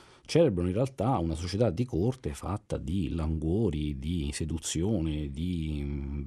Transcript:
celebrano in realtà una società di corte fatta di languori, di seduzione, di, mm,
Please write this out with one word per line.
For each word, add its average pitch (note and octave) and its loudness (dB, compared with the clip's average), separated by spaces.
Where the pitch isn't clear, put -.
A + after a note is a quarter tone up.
celebrano G2+ 4
in F2+ 2
realtà A#2 2
una E2 0
società G2 2
di F2 0
corte F#2+ -2
fatta - -6
di C#2+ -2
languori, D#2 0
di D2 -2
seduzione, D#2+ -2
di, D#2 -2
mm, C#2+ -4